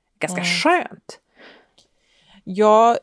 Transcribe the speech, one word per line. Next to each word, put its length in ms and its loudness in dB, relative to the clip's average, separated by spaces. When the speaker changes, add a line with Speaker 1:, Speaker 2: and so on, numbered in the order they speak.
Speaker 1:
ganska 220 -8
Speaker 2:
Mm. 40 -6
Speaker 1:
skönt. 720 -4
Speaker 2:
Jag 600 2